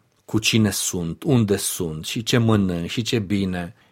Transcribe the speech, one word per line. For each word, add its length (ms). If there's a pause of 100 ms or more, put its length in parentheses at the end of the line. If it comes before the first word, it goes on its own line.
(240)
cu 140
cine 320
sunt, 520
unde 340
sunt 480
și 180
ce 160
mănânc 500
și 140
ce 160
bine. 560 (180)